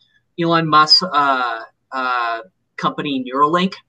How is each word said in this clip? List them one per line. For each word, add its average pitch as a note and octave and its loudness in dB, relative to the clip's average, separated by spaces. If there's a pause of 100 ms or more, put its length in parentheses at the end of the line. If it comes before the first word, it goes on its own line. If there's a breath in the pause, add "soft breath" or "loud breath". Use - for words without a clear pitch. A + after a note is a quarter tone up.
(380 loud breath)
Elon E3 2
Musk's, D3+ 4
uh, C3 0 (280)
uh, B2 -4 (360)
company C#3+ -4
Neuralink. D3+ 0 (160)